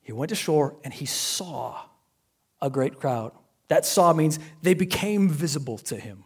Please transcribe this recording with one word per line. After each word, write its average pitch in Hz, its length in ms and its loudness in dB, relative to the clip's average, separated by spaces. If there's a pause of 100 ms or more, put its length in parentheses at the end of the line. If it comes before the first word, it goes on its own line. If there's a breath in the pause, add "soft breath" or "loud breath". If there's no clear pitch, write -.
He - 120 -14
went 139 180 -6
ashore 156 540 0
and 135 100 -12
he 143 120 -10
saw 131 800 -6 (760)
a 139 80 -2
great 131 300 -2
crowd. 120 320 -4 (360)
That 160 160 4
saw 175 280 6
means 156 260 4 (240 loud breath)
they 185 120 6
became 196 540 2
visible 143 500 -2
to - 180 -8
him. 101 300 -14